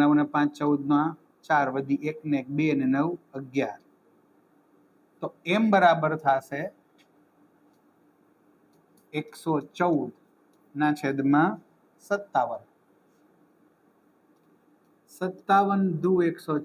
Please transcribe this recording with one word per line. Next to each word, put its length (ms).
નવ 180
ને 60
પાંચ 240
ચૌદ 220
નો 100
ચાર 280
વધી 360
એક 80
ને 120
એક 140
બે 100
ને 60
નવ 220
અગિયાર. 420
તો 60
એમ 180
બરાબર 400
થશે 380
એકસો 320
ચૌદ 320
ના 260
છેદમાં 600
સત્તાવન. 560
સત્તાવન 640
દુ 100
એકસો 260